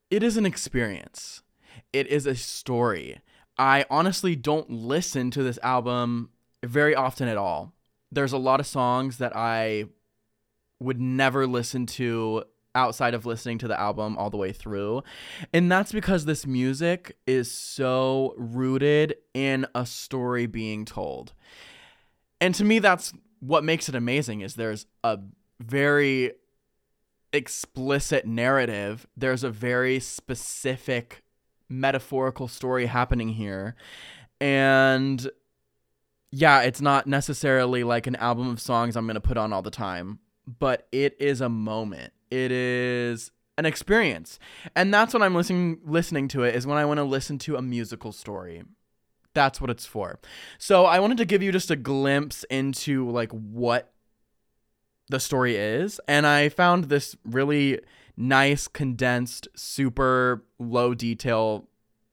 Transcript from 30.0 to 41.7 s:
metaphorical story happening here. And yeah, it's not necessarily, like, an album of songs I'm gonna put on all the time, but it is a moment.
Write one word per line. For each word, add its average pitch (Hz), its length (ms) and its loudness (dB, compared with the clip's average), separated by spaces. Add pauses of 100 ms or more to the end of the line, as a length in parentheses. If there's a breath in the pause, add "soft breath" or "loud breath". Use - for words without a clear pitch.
metaphorical 131 800 -2
story 127 380 -2
happening 120 440 0
here. 104 460 -6 (640 loud breath)
And 135 920 4 (1040)
yeah, 139 300 6
it's 127 200 0
not 139 260 4
necessarily, 131 760 2
like, 120 240 0
an 127 80 -2
album 120 340 0
of 120 100 -6
songs 117 360 0
I'm 113 120 -4
gonna 107 140 -6
put - 160 0
on 107 160 0
all 95 80 -2
the 92 100 -8
time, 95 480 -8 (400)
but 131 320 0
it 139 280 0
is 139 220 0
a 127 80 0
moment. 107 640 -4 (200)